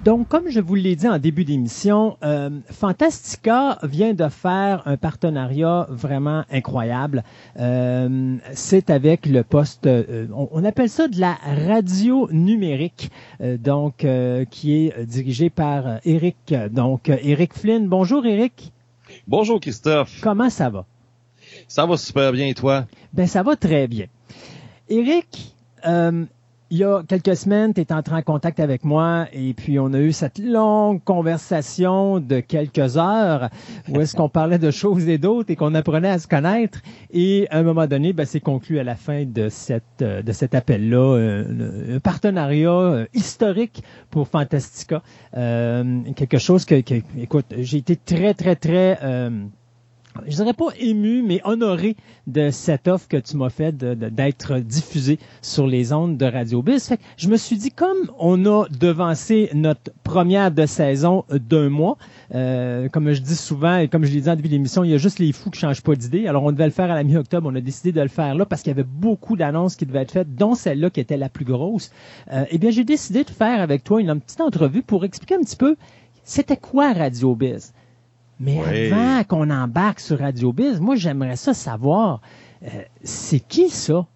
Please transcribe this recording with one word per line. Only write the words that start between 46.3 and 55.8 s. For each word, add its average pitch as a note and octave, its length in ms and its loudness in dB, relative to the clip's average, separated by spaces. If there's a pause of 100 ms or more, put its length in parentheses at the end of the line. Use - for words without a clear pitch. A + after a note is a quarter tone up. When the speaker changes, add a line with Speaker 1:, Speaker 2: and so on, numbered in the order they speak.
Speaker 1:
chose F3+ 280 4
que, C#3 160 4
que, A#2 200 -2 (180)
écoute, B2 280 -2 (100)
j'ai B2+ 200 -4
été E3 180 0
très, F3+ 400 0
très, F3+ 200 0
très, F3+ 460 2
euh, B2+ 300 -4 (960)
je D3 80 -6
dirais G#3+ 180 0
pas D#4+ 160 -2 (100)
ému, A3 420 0
mais G3 240 0
honoré G#3+ 500 0 (320)
de C#3+ 220 2
cette C#3+ 380 -2
offre F3+ 200 0
que - 80 -2
tu C#3+ 220 -4
m'as B2+ 120 0
faite D#3 280 -4
de, B2 160 -4
de, A2+ 160 -6
d'être C3+ 480 -2
diffusé C3+ 600 -2 (240)
sur - 240 0
les B2+ 280 0